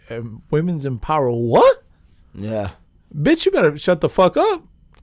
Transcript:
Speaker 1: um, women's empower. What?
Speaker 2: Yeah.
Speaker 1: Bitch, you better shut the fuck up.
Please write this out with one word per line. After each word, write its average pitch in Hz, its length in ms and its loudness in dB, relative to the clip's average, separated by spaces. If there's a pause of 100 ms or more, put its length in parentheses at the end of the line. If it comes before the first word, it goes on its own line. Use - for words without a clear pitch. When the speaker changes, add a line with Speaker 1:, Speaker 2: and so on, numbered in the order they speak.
Speaker 1:
um, 117 320 -12 (100)
women's 156 340 -2
empower. 135 460 -2
What? 120 540 2 (480)
Speaker 2:
Yeah. 104 380 -8 (440)
Speaker 1:
Bitch, 254 300 2
you 381 80 0
better 160 240 2
shut 170 240 0
the 131 80 2
fuck 180 260 2
up. 359 300 0 (380)